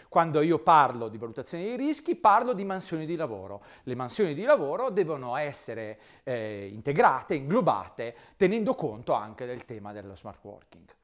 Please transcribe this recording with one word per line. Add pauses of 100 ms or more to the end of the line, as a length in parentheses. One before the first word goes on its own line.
Quando
io
parlo
di
valutazione
dei
rischi,
parlo
di
mansioni
di
lavoro. (200)
Le
mansioni
di
lavoro
devono
essere, (240)
eh,
integrate,
inglobate, (220)
tenendo
conto
anche
del
tema
dello
smart
working. (160)